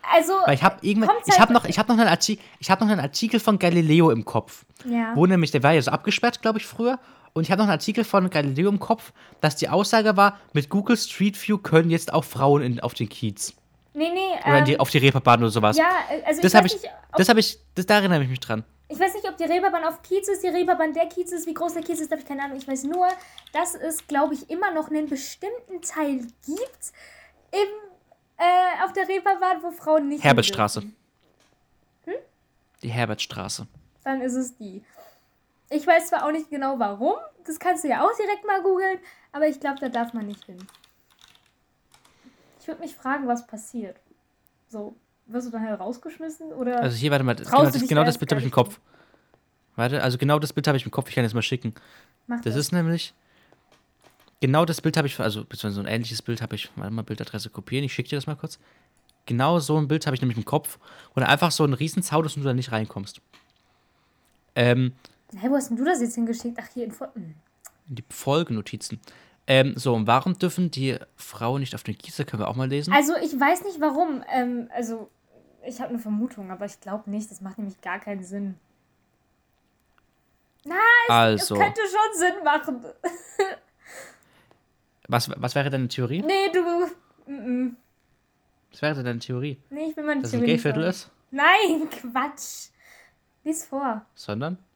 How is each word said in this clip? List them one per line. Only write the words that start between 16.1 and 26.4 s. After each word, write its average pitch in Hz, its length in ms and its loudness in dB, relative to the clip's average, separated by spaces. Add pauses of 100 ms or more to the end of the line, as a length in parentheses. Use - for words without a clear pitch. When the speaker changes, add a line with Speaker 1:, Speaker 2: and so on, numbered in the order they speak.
Speaker 1:
äh, 302 140 -4
also 311 180 0
Speaker 2:
Das 185 100 6
Speaker 1:
ich 220 40 10
Speaker 2:
hab 202 80 10
Speaker 1:
weiß 185 100 0
Speaker 2:
ich, - 80 -8
Speaker 1:
nicht, - 100 -12 (180)
ob - 60 -2
Speaker 2:
das 185 120 6
hab 226 80 8
ich, - 220 2 (160)
das, 185 120 -4
da 208 100 6
erinnere 180 260 4
ich 131 60 0
mich 127 120 -6
dran. 110 240 -4 (240)
Speaker 1:
Ich 302 120 -10
weiß 381 140 2
nicht, 403 120 -8
ob 370 120 -8
die 339 60 -2
Reeperbahn 349 400 0
auf 320 180 -6
Kiez 392 260 -2
ist, 370 140 -2
die 370 60 0
Reeperbahn 320 440 0
der 330 160 0
Kiez 349 240 -8
ist, 330 140 -8
wie 320 80 -6
groß 330 200 -4
der 330 80 -6
Kiez 320 180 -6
ist, 302 100 -8
da 311 60 -2
hab 302 60 -12
ich - 60 -20
keine 277 140 -8
Ahnung. 277 160 -8
Ich 262 100 -14
weiß 269 160 -6
nur, 359 240 0 (440)
dass 349 220 -4
es, - 320 -8
glaub 294 260 0
ich, - 180 -10
immer 359 240 -2
noch 311 160 -4
einen 302 180 -2
bestimmten 370 720 -10
Teil 285 380 -4 (260)